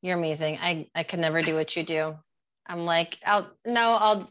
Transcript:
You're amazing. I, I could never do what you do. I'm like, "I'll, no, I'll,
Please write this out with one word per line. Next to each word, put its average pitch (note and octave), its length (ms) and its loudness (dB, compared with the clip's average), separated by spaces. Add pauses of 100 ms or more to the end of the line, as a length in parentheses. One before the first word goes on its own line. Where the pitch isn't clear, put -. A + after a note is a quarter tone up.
You're F3+ 160 -2
amazing. D#3 440 -2
I, E3 320 -2
I E3+ 100 -2
could E3+ 160 -6
never D#3+ 220 2
do D#3 140 0
what D#3 200 -2
you E3+ 80 -4
do. D#3 320 -2 (520)
I'm E3+ 180 -6
like, E3+ 400 0
"I'll, G3+ 260 2 (140)
no, A#3 340 2
I'll, G#3+ 320 2